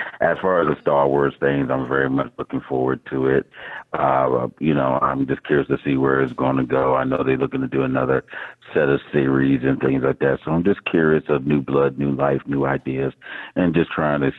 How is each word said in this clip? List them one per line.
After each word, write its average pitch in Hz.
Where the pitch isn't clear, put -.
as 85
far 92
as 76
the -
Star 71
Wars 69
things, 69
I'm 65
very 67
much 67
looking -
forward 65
to 65
it. 67
Uh, 65
you 78
know, 65
I'm 67
just 64
curious 71
to 69
see 69
where 67
it's 64
gonna 65
go. 67
I 131
know 131
they're -
looking -
to 131
do 67
another -
set 76
of 69
series 67
and 135
things 135
like 135
that. 135
So -
I'm 85
just 98
curious 78
of 69
new 73
blood, 67
new 71
life, 69
new 139
ideas, 135
and 87
just 82
trying 73
to 67